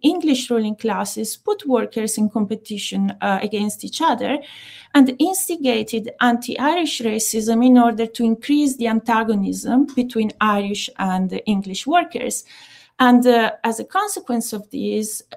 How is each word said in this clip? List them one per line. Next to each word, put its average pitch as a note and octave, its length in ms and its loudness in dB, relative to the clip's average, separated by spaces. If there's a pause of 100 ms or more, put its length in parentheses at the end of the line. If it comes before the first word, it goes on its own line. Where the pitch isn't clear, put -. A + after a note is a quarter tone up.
English D#4 480 2
ruling G#3+ 240 0
classes G#3 600 -4
put G#4 300 -4
workers A3 540 -2
in G#3+ 100 2
competition, G3+ 920 -4
uh, G3 220 0
against G#3 420 -4
each - 160 -8
other C4+ 380 0 (560)
and C4 240 6
instigated B3+ 920 -2 (100)
anti-Irish B3+ 800 -2
racism A3+ 640 0
in B3+ 140 8
order A3+ 260 4
to A3+ 180 -4
increase C4 540 2
the A3+ 120 -2
antagonism A3 1080 0
between A3+ 440 -2
Irish G3+ 480 0 (120)
and F#3 480 -2
English G3 400 -2
workers. E4 580 -2 (540)
And, B3 280 6
uh, A#3 240 6 (120)
as A3+ 160 -2
a A3 60 -8
consequence F#4 680 -4
of G3+ 180 -10
this, G#3 500 -4 (160)